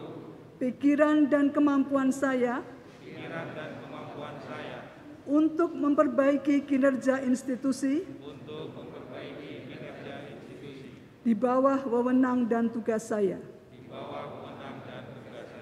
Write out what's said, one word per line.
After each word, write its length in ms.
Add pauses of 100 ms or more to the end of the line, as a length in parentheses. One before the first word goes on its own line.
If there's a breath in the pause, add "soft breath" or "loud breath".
(560)
pikiran, 720
dan 240
kemampuan 560
saya 560 (2750)
untuk 460
memperbaiki 880
kinerja 560
institusi 800 (3250)
di 140
bawah 500
wewenang 640
dan 160
tugas 400
saya. 320 (2250)